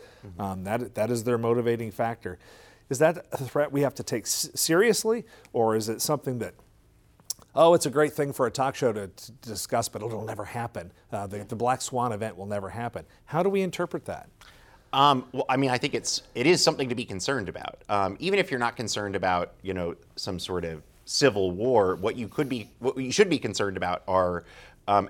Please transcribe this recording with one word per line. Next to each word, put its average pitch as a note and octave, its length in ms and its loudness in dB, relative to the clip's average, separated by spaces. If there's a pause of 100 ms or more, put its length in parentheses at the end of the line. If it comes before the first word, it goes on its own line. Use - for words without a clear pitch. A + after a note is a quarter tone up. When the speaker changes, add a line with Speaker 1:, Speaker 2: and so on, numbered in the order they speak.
(260)
Speaker 1:
Mm-hmm. F#2 140 -16
Speaker 2:
Um, F#2+ 240 -6
that, A#2 320 -4
that - 140 0
is A#2 140 0
their A#2+ 160 2
motivating A#2 520 0
factor. A#2 460 -6 (520)
Is C3 100 -2
that D#3+ 340 2
a - 40 -8
threat C#3 340 -2
we C#3 100 0
have C#3+ 140 0
to A#2+ 80 -10
take A#2 220 -4
s-, - 280 -4
seriously, A3 720 2 (260)
or A2+ 240 4
is A2 140 0
it A2 100 -6
something C3+ 400 -2
that, F#2+ 140 -6 (1000)
oh, E3 200 8
it's E3 120 4
a C#3+ 40 0
great C#3+ 240 2
thing C#3 180 -2
for B2+ 160 0
a G#2+ 40 -2
talk C3+ 240 -2
show A#2+ 180 0
to, G2+ 140 -6
to - 240 -18 (100)
discuss, A#2 480 -4
but G#2 120 -10
it'll A2 220 -8
never G#2+ 220 -8
happen? A2+ 480 -8 (180)
Uh, G2+ 160 -6
the, G2+ 160 -8
the A2+ 140 -8
Black B2 240 0
Swan A#2+ 320 -2
event G2+ 240 -6
will G2 80 -10
never C#3 240 -6
happen. F3+ 340 -8 (220)
How E3 180 -2
do G3 60 2
we G3 120 2
interpret F3 440 -4
that? - 240 -10 (640)
Speaker 1:
Um, C3+ 400 6
well, B2+ 160 -2
I C3 80 2
mean, C3+ 120 2
I B2 80 2
think C3+ 180 -2
it's, - 260 -4 (120)
it A#2+ 140 0
is F3 160 6
something D3 240 2
to A#2+ 80 -2
be A#2+ 80 -6
concerned G2+ 460 -4
about. - 400 -12
Um, G2 320 2
even F#3+ 180 2
if F#3 100 0
you're B2+ 100 -2
not A#2 180 0
concerned G2+ 400 -4
about, F2+ 340 0 (120)
you F#2+ 100 -4
know, F2 220 -4 (200)
some F#2 240 -6
sort F2+ 240 -4
of D#2+ 180 -8 (240)
civil G2+ 440 4
war, G2 460 4
what F#2+ 200 -2
you A#2 120 -6
could D3 200 -2
be, A#2 300 -6
what B2 200 -2
you C3 140 -4
should G#3 180 6
be C#3+ 100 2
concerned G2+ 380 -2
about F2+ 300 -2
are, F2+ 360 2 (440)
um, G2+ 220 4